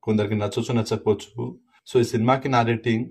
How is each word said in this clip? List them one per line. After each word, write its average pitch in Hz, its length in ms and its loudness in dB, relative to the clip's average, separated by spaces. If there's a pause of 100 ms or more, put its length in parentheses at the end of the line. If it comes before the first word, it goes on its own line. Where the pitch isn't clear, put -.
కొందరికి 107 340 0
నచ్చొచ్చు, 117 360 -4
నచ్చకపోవచ్చు. 107 640 -2 (460)
So - 140 0
ఈ 113 100 2
సినిమాకి 127 420 2
నా 120 140 4
రేటింగ్ 113 420 0